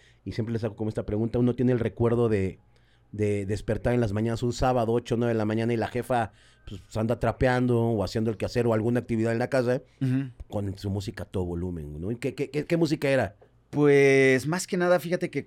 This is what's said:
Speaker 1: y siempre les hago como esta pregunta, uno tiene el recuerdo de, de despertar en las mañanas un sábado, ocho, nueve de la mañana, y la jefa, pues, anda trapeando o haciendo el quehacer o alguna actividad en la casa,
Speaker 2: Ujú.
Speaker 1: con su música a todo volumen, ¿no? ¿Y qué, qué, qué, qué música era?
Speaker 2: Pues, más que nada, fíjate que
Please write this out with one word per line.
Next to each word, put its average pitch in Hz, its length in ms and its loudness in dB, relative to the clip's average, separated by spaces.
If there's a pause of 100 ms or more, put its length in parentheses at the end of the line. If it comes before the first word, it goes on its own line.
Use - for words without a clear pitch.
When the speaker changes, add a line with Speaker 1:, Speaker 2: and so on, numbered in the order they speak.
(260)
Speaker 1:
y - 80 -8
siempre 117 180 -4
les 113 140 -4
hago 107 100 -4
como 107 140 -4
esta 104 160 -6
pregunta, 113 340 -2
uno 120 160 2
tiene 123 160 2
el 123 80 2
recuerdo 117 480 0
de, 98 320 0 (540)
de 104 320 0
despertar 107 480 -2
en 123 80 2
las 107 100 0
mañanas 110 320 -2
un 120 80 0
sábado, 123 400 0
ocho, 120 240 0
nueve 117 180 0
de 113 40 0
la 107 80 0
mañana, 113 280 0
y 117 40 0
la 104 100 -2
jefa, 117 460 -2 (340)
pues, 98 140 -16 (160)
anda 110 200 0
trapeando 123 640 2
o 113 220 2
haciendo 110 260 -2
el 107 60 -2
quehacer 113 320 -2
o 113 60 4
alguna 117 260 0
actividad 117 320 0
en 117 80 0
la 123 100 -2
casa, 127 320 0 (200)
Speaker 2:
Ujú. 131 300 -2 (180)
Speaker 1:
con 101 280 -6
su 101 120 -6
música 98 340 -6
a - 40 -16
todo 92 180 -4
volumen, 85 560 -6
¿no? 95 100 -6
¿Y 120 60 -6
qué, 131 180 -6
qué, 139 140 -6
qué, 147 160 -4
qué 170 100 -2
música 151 340 0
era? 123 280 0 (320)
Speaker 2:
Pues, 139 800 6
más 180 200 -4
que - 80 -4
nada, 175 240 4
fíjate 175 300 -4
que 139 180 -6